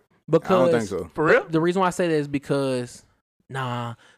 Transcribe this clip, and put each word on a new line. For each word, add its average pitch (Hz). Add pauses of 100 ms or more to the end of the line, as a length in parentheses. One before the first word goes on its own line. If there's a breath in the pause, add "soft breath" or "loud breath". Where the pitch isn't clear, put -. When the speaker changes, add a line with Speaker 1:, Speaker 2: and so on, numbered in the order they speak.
(300)
Speaker 1:
Because 160
Speaker 2:
I 180
don't -
think 110
so. 90
Speaker 3:
For 151
real? 226
Speaker 1:
the, 160
the 160
reason 175
why 185
I -
say 180
that 165
is 147
because, 135 (440)
nah, 120 (240 soft breath)